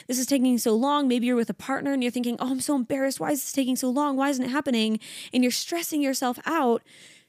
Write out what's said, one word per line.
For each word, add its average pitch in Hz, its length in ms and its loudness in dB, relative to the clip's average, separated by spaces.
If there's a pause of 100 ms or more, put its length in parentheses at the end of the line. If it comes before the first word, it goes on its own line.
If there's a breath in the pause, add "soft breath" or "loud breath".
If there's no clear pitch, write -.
this 254 100 -2
is 254 80 -2
taking 254 320 4
so 220 160 2
long." 285 320 2
Maybe 240 200 2
you're 247 100 2
with 233 140 0
a 196 40 -4
partner 277 380 -2
and 269 100 0
you're 240 80 0
thinking, 240 300 -2
"Oh, 254 100 -2
I'm 262 100 0
so 294 140 0
embarrassed. 269 460 0
Why - 100 -2
is 285 100 0
this - 120 -8
taking 254 240 0
so 254 120 -2
long? 277 280 0
Why 269 140 2
isn't 254 140 -2
it 254 60 -4
happening?" 233 480 0 (340 loud breath)
And 247 120 4
you're 247 80 2
stressing 330 500 -4
yourself 262 420 -2
out, 262 380 2 (460 loud breath)